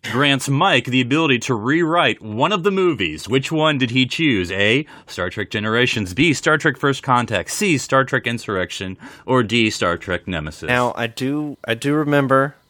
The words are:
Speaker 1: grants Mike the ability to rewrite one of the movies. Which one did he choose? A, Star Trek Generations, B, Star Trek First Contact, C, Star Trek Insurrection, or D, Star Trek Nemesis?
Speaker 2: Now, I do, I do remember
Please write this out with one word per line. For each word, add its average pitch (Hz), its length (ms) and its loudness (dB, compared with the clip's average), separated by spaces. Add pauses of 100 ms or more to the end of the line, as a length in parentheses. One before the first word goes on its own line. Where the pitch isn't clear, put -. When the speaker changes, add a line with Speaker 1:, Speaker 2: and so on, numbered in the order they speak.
(100)
Speaker 1:
grants 139 380 0
Mike 143 360 2
the 127 140 0
ability 131 400 2
to 127 140 -2
rewrite 151 680 0
one 110 300 -2
of 196 120 -2
the 202 80 2
movies. 135 580 -2
Which 135 240 0
one 156 240 2
did 127 140 0
he 131 140 2
choose? 120 460 0
A, 107 340 2 (220)
Star 92 220 -4
Trek 101 200 -8
Generations, 110 640 0
B, 147 200 2
Star 156 240 2
Trek 147 180 0
First 139 280 -2
Contact, 120 480 0
C, 180 260 2
Star 135 260 2
Trek 127 240 -2
Insurrection, 95 720 -6 (280)
or 127 180 4
D, 110 260 2
Star 92 280 0
Trek 87 300 -6
Nemesis? 80 400 -6
Speaker 2:
Now, 123 300 2
I 117 100 -4
do, 143 480 -6 (100)
I 117 100 -2
do 143 180 -2
remember 143 640 2 (140)